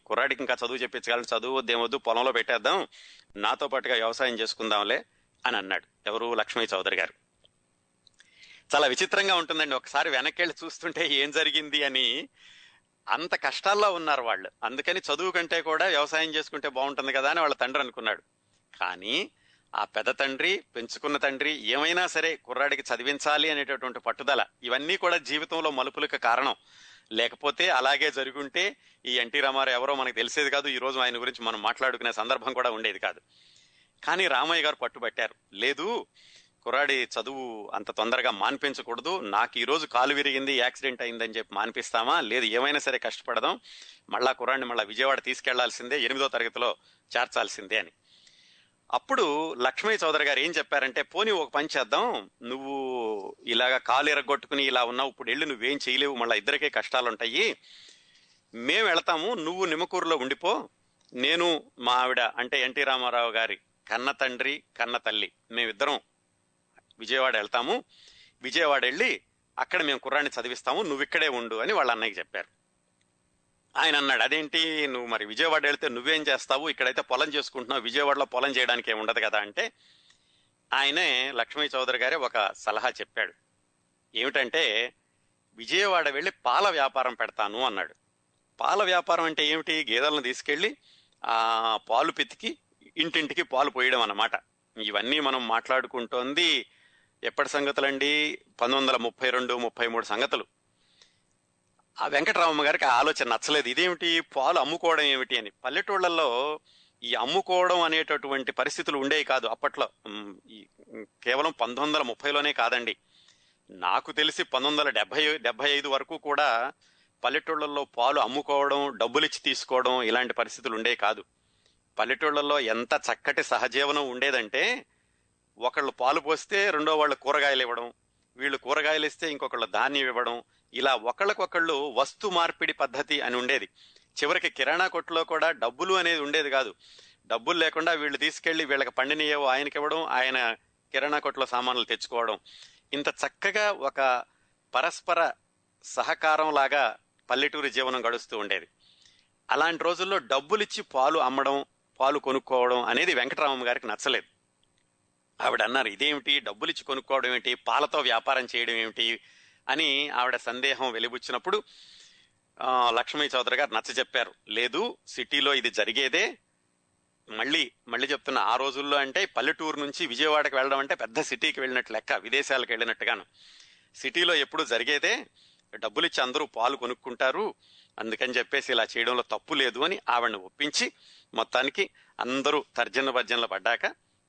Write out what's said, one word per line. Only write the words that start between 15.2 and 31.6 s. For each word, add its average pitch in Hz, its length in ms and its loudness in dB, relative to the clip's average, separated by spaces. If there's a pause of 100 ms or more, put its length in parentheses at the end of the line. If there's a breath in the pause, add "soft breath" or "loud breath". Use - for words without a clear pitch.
కంటే 170 320 0
కూడా 160 240 2
వ్యవసాయం 156 480 0
చేసుకుంటే 151 340 -4
బాగుంటుంది 135 440 -2
కదా 135 180 2
అని 165 100 0
వాళ్ళ 147 140 2
తండ్రి 135 280 0
అనుకున్నాడు. 113 400 -4 (580)
కానీ 95 500 -4 (440 soft breath)
ఆ 104 100 0
పెద్ద 110 260 -2
తండ్రి, 139 540 0 (120)
పెంచుకున్న 143 400 -4
తండ్రి, 143 340 0
ఏమైనా 151 560 0
సరే 160 300 -2
కుర్రాడికి 139 460 -2
చదివించాలి 143 680 0
అనేటటువంటి 131 500 -4
పట్టుదల, 123 440 0 (180)
ఇవన్నీ 139 340 -2
కూడా 175 200 2
జీవితంలో 156 540 -2
మలుపులకు 139 460 -2
కారణం. 123 380 2 (580 loud breath)
లేకపోతే 123 560 0
అలాగే 139 420 4
జరుగుంటే 139 680 -4 (300 soft breath)
ఈ 123 120 0
ఎన్టీ 120 220 0
రామారావు 135 380 2
ఎవరో 135 160 0
మనకు 127 200 -2
తెలిసేది 123 360 0
కాదు, 143 180 0
ఈ 127 100 -2
రోజు 131 200 -2
ఆయన 123 220 0
గురించి 120 240 -6
మనం 113 180 -4